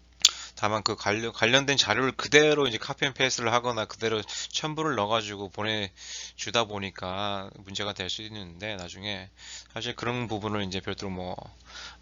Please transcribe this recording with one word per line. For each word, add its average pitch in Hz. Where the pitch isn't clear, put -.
다만 107
그 107
관련-, 110
관련된 135
자료를 120
그대로 147
이제 110
카피 -
앤 131
페이스트를 123
하거나 120
그대로 110
첨부를 156
넣어가지고 104
보내주다 107
보니까 98
문제가 101
될 92
수 110
있는데 104
나중에 95
사실 117
그런 120
부분을 104
이제 95
별도로 98
뭐, 90